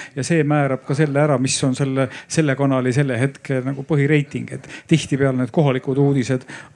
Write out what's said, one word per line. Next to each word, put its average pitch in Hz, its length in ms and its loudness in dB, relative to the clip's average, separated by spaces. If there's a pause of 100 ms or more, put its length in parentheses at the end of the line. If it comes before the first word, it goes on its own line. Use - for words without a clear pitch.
(160)
ja 135 80 -4
see 160 240 2
määrab 139 380 2
ka 143 100 -2
selle 147 240 2
ära, 151 160 4
mis 131 300 0
on 127 100 2
selle, 135 300 0 (180)
selle 151 320 0
kanali 131 400 2
selle 131 240 0
hetke 135 400 -2
nagu 135 240 -6
põhireiting. 147 600 0 (100)
Et - 120 -16 (200)
tihtipeale 135 540 2
need 120 100 -4
kohalikud 135 480 0
uudised 135 460 0 (300)